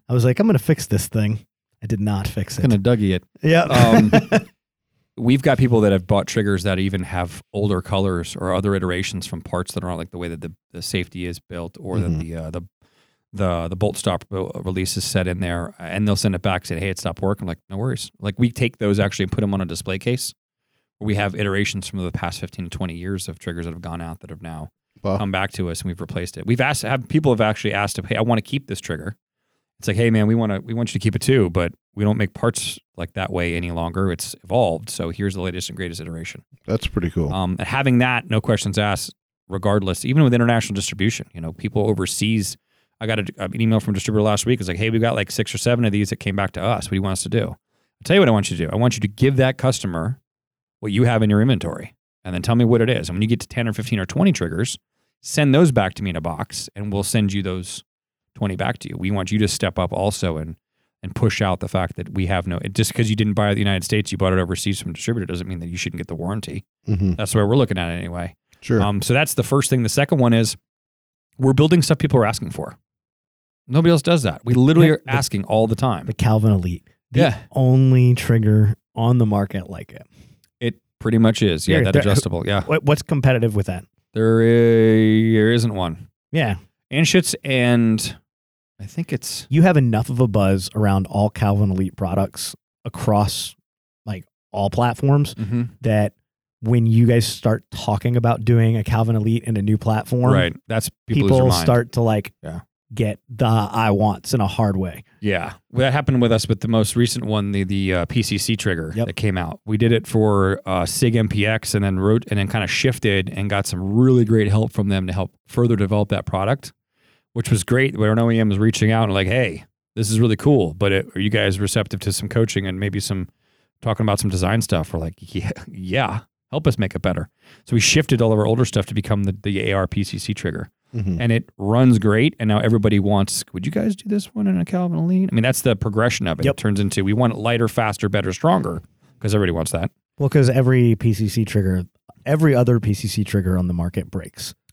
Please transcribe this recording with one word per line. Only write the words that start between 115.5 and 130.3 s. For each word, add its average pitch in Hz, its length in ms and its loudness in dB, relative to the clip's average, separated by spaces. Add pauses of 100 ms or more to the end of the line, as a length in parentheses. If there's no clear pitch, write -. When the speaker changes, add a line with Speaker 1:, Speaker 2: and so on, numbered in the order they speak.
Speaker 2:
develop 104 340 0
that 101 140 -2
product, 101 480 -4 (640)
which 117 160 -2
was 101 140 2
great. 131 340 0
Where 107 140 2
an 110 80 2
O 117 100 4
E 113 80 2
M 107 140 2
is 98 60 0
reaching 107 340 2
out 113 120 2
and 101 100 0
like, 95 120 0
"Hey, 104 380 -2 (320)
this 110 140 -2
is 110 100 2
really 110 160 4
cool, 110 360 2
but 98 200 0
it, 95 240 0
are 95 40 -4
you 104 100 0
guys 104 300 0
receptive 101 400 -2
to 101 120 -4
some 104 160 -6
coaching 107 380 0
and 92 140 -6
maybe 101 200 -4
some 95 280 -6 (540)
talking 110 220 -2
about 101 160 0
some 104 100 -2
design 95 320 0
stuff?" 82 320 -2
We're 80 60 -4
like, 82 140 -8 (200)
"Yeah, 101 160 -4 (180)
yeah, 104 520 -4 (320)
help 151 160 0
us 120 100 0
make 98 160 -2
it 87 80 -6
better." 90 260 -2 (380)
So - 80 -4
we 117 60 4
shifted 123 420 2
all 110 100 4
of 107 60 4
our 107 80 2
older 113 200 2
stuff 101 200 -2
to - 80 -10
become 101 300 0
the, 95 180 -2
the 104 280 -2
A - 20 0
R 95 160 0
P 101 160 -2
C - 140 -10
C 104 140 -6